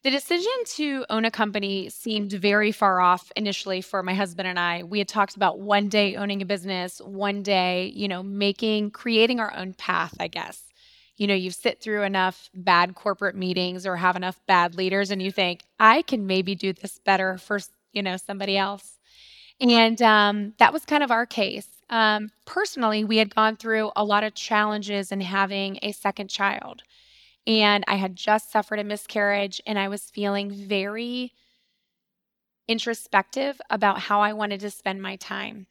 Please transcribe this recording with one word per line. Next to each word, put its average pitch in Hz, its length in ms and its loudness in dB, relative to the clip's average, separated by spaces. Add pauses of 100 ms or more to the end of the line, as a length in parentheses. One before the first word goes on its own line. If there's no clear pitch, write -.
the 269 60 2
decision 349 400 0 (160)
to 285 440 -4
own 220 140 0
a 226 60 2
company 202 580 -4
seemed 208 440 -6
very 208 400 2
far 190 280 2
off 180 360 4
initially 196 440 -4
for 185 220 -4
my 185 120 -2
husband 185 340 -2
and 180 100 -2
I. 175 240 0
We 180 160 -4
had 196 80 0
talked 202 300 -2
about 190 240 2
one 202 280 2
day 202 280 2
owning 202 260 -4
a - 20 -6
business, 185 600 -6
one 196 400 -4
day, 180 500 0
you 202 140 -4
know, 185 120 -6
making, 202 680 -2
creating 233 480 2
our 214 160 -4
own 185 200 -10
path, 170 440 -4
I 175 80 -4
guess. - 340 -10 (580)
You 202 100 0
know, 202 60 2
you 185 180 -2
sit - 280 -4
through 208 220 -2
enough 190 500 0
bad 180 440 2
corporate 196 400 -2
meetings 185 500 -4
or 185 80 -2
have 180 220 2
enough 180 320 -6
bad 175 260 4
leaders 190 380 0
and 190 100 -2
you 190 80 -2
think, 180 320 -2 (160)
"I 226 240 8
can 214 240 -2
maybe 190 300 0
do 190 160 -4
this - 260 -12
better 190 400 0
for, 202 220 -4 (320)
you 202 100 -4
know, 185 140 -4
somebody 196 420 -4
else." 196 400 -6 (600)
And, 233 420 6
um, 208 560 4
that - 140 8
was 311 120 -4
kind 294 200 2
of 240 80 0
our 233 140 2
case. - 420 -4 (220)
Um, 214 420 2 (120)
personally, 226 600 -2
we 220 140 2
had 220 140 2
gone 220 240 2
through 220 380 -2
a 208 80 0
lot 208 220 2
of 214 100 -6
challenges 208 760 -2
in 196 80 -4
having 196 600 -2
a 208 120 -6
second 202 340 -6
child. - 560 -4 (600)
And 208 440 4
I 202 80 2
had 190 180 -2
just - 380 0
suffered 214 260 -2
a 208 60 -4
miscarriage, 202 840 -2
and 214 100 -4
I 196 120 -2
was 202 240 -10
feeling 202 360 -2
very 208 840 -6 (1400)
introspective 233 1000 -2
about 196 300 2
how 208 220 0
I 208 120 2
wanted 208 280 -6
to 202 100 -8
spend 196 320 -8
my 196 140 -8
time. 202 540 -12